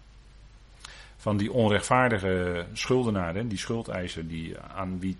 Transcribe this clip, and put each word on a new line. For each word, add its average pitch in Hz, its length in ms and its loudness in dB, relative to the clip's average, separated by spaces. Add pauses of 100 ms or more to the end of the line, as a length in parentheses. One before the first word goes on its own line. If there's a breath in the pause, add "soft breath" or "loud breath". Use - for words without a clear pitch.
(1160 loud breath)
Van 104 200 0
die 101 160 0
onrechtvaardige 98 1200 4
schuldenaar, 107 600 0
hè, 113 120 -4
die 101 120 -4
schuldeiser 90 720 -6
die, 80 300 -8
aan 92 400 -8
wie 92 220 -2